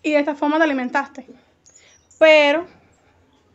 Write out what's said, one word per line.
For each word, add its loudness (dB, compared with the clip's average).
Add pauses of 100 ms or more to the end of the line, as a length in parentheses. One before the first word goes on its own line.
Y -6
de 0
esta -4
forma -4
te 0
alimentaste. -6 (880)
Pero 2 (880)